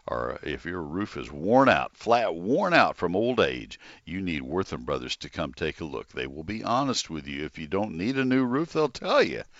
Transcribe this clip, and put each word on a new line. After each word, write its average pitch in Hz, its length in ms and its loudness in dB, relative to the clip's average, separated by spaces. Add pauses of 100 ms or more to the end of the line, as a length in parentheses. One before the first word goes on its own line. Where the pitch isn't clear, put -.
are, 60 360 -4
if - 240 -6
your 87 160 -4
roof 82 340 -4
is 71 160 -8
worn 113 380 6
out, 69 260 2
flat 113 380 2
worn 143 400 2
out 98 240 6
from 90 180 0
old 117 240 2
age, 62 400 0 (240)
you 87 160 -6
need 85 220 -2
Wortham 73 420 -4
Brothers 65 320 -4
to - 140 -12
come 71 240 -4
take 78 260 -4
a 85 60 -6
look. 65 220 -8
They 64 180 -6
will 71 180 -10
be 104 180 -6
honest 120 460 0
with 76 180 -6
you. 71 200 -6
If - 100 -12
you 82 100 -8
don't 98 300 -2
need 117 220 -2
a 131 80 0
new 131 180 4
roof, 135 300 -2
they'll 151 160 2
tell 240 320 2
you, 64 220 -2 (160)